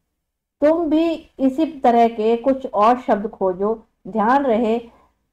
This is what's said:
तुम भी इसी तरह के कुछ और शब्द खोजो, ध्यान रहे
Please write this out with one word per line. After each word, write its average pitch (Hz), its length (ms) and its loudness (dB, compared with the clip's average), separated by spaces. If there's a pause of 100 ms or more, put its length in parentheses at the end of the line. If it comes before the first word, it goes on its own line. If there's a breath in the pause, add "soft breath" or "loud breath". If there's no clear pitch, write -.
(600)
तुम 320 280 2
भी 320 500 -2
इसी 269 260 0
तरह 240 420 2
के 226 300 -2
कुछ 262 360 -2
और 226 260 2
शब्द 214 280 -2
खोजो, 202 560 -4 (240)
ध्यान 233 380 0
रहे 233 440 0 (440 soft breath)